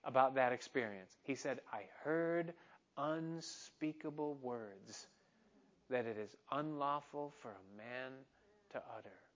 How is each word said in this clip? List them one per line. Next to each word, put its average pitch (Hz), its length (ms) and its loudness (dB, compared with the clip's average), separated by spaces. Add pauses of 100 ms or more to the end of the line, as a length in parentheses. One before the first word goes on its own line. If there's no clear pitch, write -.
about 131 300 6
that 127 200 6
experience. 107 680 -2
He 139 140 0
said, 127 260 -2 (100)
"I 107 120 -6 (200)
heard 165 520 2 (420)
unspeakable 156 1400 -2
words 110 680 -6 (800)
that 123 180 2
it 110 100 0
is 104 180 -6 (160)
unlawful 147 920 0
for 120 100 -8
a 95 260 -16
man 127 480 -8 (460)
to 131 100 -2 (160)
utter." 104 220 -14 (160)